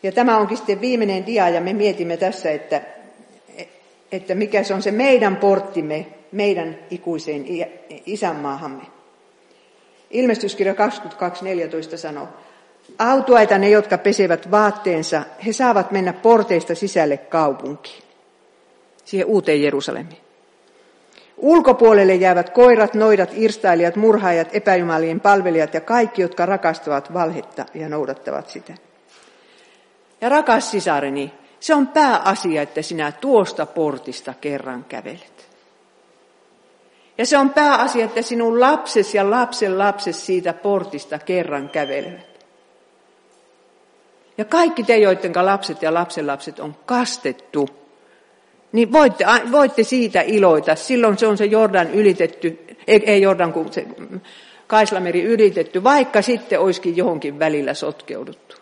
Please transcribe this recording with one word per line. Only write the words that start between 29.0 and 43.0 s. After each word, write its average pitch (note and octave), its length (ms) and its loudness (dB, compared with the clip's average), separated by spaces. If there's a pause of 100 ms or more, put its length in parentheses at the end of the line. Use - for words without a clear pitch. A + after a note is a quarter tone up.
Ja A3+ 80 -2
rakas C#4 420 2
sisareni, C#3+ 640 -4 (260)
se D#4 160 0
on C#4 120 2
pääasia, G3 720 0
että D3 200 -6
sinä D3+ 300 -6
tuosta G#3+ 540 0
portista C#3 760 -6
kerran C3 480 -10
kävelet. C3 600 -18 (1700)
Ja A#3 80 0
se C#4+ 120 2
on C#4 120 4
pääasia, C#4 560 2
että A3+ 160 -6
sinun A#3 380 -2
lapses B3+ 560 0
ja G3 140 2
lapsen A3 480 -2
lapses G3 480 -2
siitä F3+ 280 -2
portista F3 680 -6
kerran D3 500 -6
kävelevät. C#3+ 600 -8 (2000)